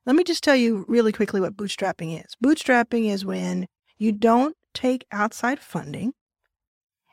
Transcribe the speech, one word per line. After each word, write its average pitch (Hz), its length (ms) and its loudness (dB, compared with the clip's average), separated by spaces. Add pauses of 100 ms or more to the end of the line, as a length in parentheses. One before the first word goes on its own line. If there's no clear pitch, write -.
Let 254 80 2
me 349 80 6
just 349 220 -4
tell 294 100 6
you 226 320 2
really 226 240 2
quickly 208 300 -2
what 196 160 -4
bootstrapping 185 680 -6
is. - 200 -20
Bootstrapping 240 680 2
is 196 140 -4
when 185 420 -4 (320)
you 220 140 0
don't 233 440 2 (160)
take 254 380 -2
outside 226 480 -2
funding 151 540 -8 (1000)